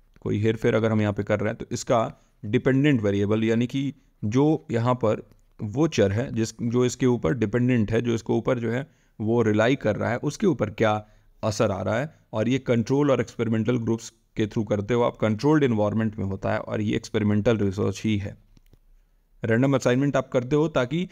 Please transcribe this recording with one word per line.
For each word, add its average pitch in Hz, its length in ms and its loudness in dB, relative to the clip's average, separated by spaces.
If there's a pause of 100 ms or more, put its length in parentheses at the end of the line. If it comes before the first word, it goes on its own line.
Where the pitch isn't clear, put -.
(200)
कोई 110 180 -2
हेर 113 180 2
फेर 120 180 2
अगर 110 180 2
हम 110 80 2
यहाँ 104 120 2
पे 101 100 -4
कर 104 180 0
रहे 104 80 -2
हैं, 117 100 -6
तो - 140 -12
इसका 120 400 -2 (320)
डिपेंडेंट 131 580 2
वेरिएबल 104 420 2
यानी 113 220 2
कि 135 280 -4 (300)
जो 139 460 2
यहाँ 117 240 0
पर - 360 -2 (320)
वो 110 260 0
चर 101 240 2
है 123 220 -4
जिस, 113 140 0 (140)
जो 120 220 2
इसके 123 220 0
ऊपर 123 280 0
डिपेंडेंट 117 580 0
है, 117 100 0
जो 117 120 0
इसके 113 180 -4
ऊपर 120 260 0
जो 113 120 -4
है 135 160 -4 (340)
वो 113 220 2
रिलाई 110 340 2
कर 104 200 -2
रहा 104 140 -2
है, 120 60 -2
उसके 147 300 -4
ऊपर 120 240 0
क्या 107 360 0 (380)
असर 110 260 0
आ 95 120 -4
रहा 101 160 -2
है। 151 160 -6 (180)
और 110 160 -2
ये 131 100 2
कंट्रोल 131 520 0
और 123 100 2
एक्सपेरिमेंटल 113 560 -2
ग्रुप्स 113 360 -4 (240)
के 110 100 0
through 107 220 -4
करते 104 260 -2
हो 120 80 2
आप, 123 140 -2
कंट्रोल्ड 135 480 2
एनवायरनमेंट 107 540 0
में 101 60 -4
होता 98 280 -4
है 107 60 -2
और 110 220 -6
ये 110 160 -2
एक्सपेरिमेंटल 104 640 0
रिसर्च 101 460 -2
ही 110 140 0
है। 98 180 -10 (1080)
रैंडम 123 300 2
असाइनमेंट 135 420 2
आप 131 120 -2
करते 127 280 -2
हो 156 120 2
ताकि 156 440 -2